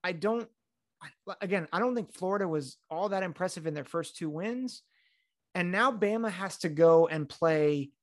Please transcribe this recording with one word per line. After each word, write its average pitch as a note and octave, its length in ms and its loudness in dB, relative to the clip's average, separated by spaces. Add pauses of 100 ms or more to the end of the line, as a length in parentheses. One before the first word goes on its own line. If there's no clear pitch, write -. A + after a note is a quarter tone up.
I F3+ 100 -2
don't, G#3+ 360 -2 (520)
I, - 400 -14
again, F#3 320 -2
I E3+ 60 -2
don't B3 160 2
think A3 180 -4
Florida F#3+ 360 -2
was D3 280 -4 (140)
all F#3 200 -2
that F#3+ 120 -2
impressive F3+ 440 -6
in D#3 80 -4
their D3 100 -8
first - 320 -8
two E3 120 -6
wins. A3+ 540 -8 (720)
And F3 160 -2
now A#3 220 2
Bama A3 380 0
has F#3 280 -8
to F3 100 -4
go E3 380 8
and D#3 220 -4
play D3+ 640 2 (120)